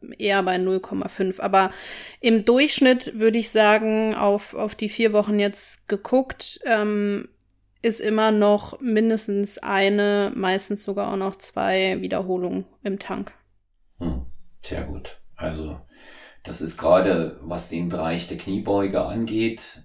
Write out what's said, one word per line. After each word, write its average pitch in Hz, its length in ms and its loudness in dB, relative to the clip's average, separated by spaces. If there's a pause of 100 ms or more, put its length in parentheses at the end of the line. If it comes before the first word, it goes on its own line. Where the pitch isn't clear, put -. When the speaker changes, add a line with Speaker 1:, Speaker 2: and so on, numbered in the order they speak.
(180)
Speaker 1:
eher 196 240 2
bei 185 160 0
null 185 220 0
Komma 190 260 -6
fünf. 185 320 -4
Aber 190 320 2 (500)
im 226 240 4
Durchschnitt 254 760 4
würde 220 180 4
ich 220 120 -2
sagen, 220 680 4
auf, 202 380 0
auf 214 200 -4
die 214 140 -6
vier 220 240 2
Wochen 208 260 4
jetzt - 480 -2
geguckt, - 800 0
ähm, 208 640 0 (520)
ist 220 200 0
immer 220 320 2
noch 208 480 2
mindestens 214 800 0
eine, 202 760 2
meistens 196 480 -2
sogar 202 300 -4
auch 196 40 -4
noch 190 200 -4
zwei 190 640 -2
Wiederholungen 185 640 -4 (180)
im 196 160 -6
Tank. - 360 -10 (640)
Speaker 2:
Hm, 65 280 -4 (360)
sehr - 200 -8
gut. 76 380 -12 (160)
Also 78 420 -8 (680)
das - 160 -10
ist 82 160 -8
gerade, 90 640 2
was 85 280 -8
den 85 200 -4
Bereich 85 380 -4
der 87 100 -10
Kniebeuge 98 680 -2
angeht, 113 800 -4